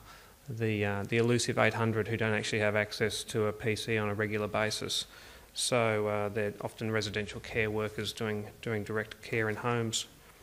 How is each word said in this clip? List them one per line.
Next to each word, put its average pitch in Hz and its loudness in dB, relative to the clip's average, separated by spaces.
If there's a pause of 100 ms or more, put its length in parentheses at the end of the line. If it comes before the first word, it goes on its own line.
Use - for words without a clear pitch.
(460)
the, 110 0
uh, 101 0
the 117 2
elusive 117 4
eight 113 6
hundred 110 2
who 113 0
don't 110 2
actually 107 0
have 104 4
access 104 0
to 110 0
a 104 0
P 107 -2
C 113 -2
on 104 0
a 101 -2
regular 107 0
basis. 107 -2 (480)
So, 110 2
uh, 104 0
they're 104 -2
often 110 -4
residential 107 -2
care 110 0
workers 107 -2
doing, 107 -4 (160)
doing 107 -2
direct 107 -4
care 110 0
in 107 0
homes. 117 0 (380)